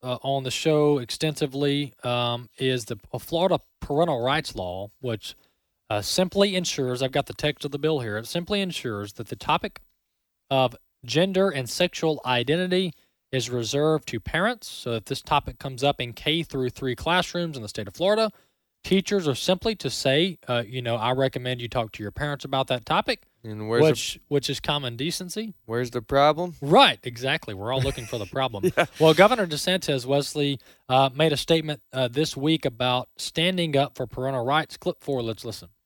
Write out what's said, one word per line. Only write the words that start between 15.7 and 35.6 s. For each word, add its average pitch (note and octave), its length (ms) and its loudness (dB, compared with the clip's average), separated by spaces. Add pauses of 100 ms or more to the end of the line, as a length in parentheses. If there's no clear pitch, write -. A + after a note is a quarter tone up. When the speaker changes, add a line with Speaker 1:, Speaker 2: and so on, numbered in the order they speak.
Speaker 1:
up C#3+ 160 2
in A#2+ 120 -6
K D#3+ 300 -2
through C3 280 -4
three B2 240 -4
classrooms E3+ 600 -2
in B2 60 -10
the G#2 60 -10
state G2+ 200 -8
of - 60 -16
Florida, G#3+ 360 2 (540)
teachers F#3+ 420 2
are C#3 80 2
simply F#3+ 420 0
to C#3 140 -4
say, D#3 480 0 (100)
uh, A#2+ 180 0
you B2+ 140 -8
know, A#2+ 160 -2
"I A#2 160 0
recommend B2+ 480 -2
you A#2+ 80 -8
talk A2+ 240 -2
to - 100 -12
your G#2 100 -6
parents C#3+ 320 -6
about C3+ 240 4
that B2 180 0
topic," G#3+ 360 0 (200)
Speaker 2:
And G#2+ 260 -8
where's A#2+ 140 6
the D#3 80 10
Speaker 1:
which, - 380 -2
which C#3+ 220 0
is C3+ 100 -4
common C#3+ 360 -4
decency. F3+ 580 -6 (120)
Speaker 2:
Where's A#2 240 -2
the A#2+ 120 -6
problem? D3+ 580 4
Speaker 1:
Right, F3 420 6
exactly. B2+ 500 -4
We're G2+ 200 -6
all C3+ 100 0
looking B2 240 -2
for A#2 120 -6
the G#2 80 -6
problem. A#2+ 380 -4
Speaker 2:
<laughs> C#3 120 2
Yeah. E3+ 100 4 (140)
Speaker 1:
Well, D#3 140 8
Governor G#3 320 6
DeSantis, D3+ 600 -2
Wesley, C#3 520 0 (300)
uh, C3 260 4
made D#3 180 2
a D3 40 0
statement, D#3 440 0 (120)
uh, C3 160 0
this D3 280 -2
week D3 280 0
about B2 520 0
standing E3+ 600 0
up C#3+ 200 2
for B2+ 100 -4
parental C3 380 -4
rights. D3+ 320 0
Clip - 240 -6
four, C3+ 220 -4
let's A2+ 220 -6
listen. G#2+ 240 -12 (180)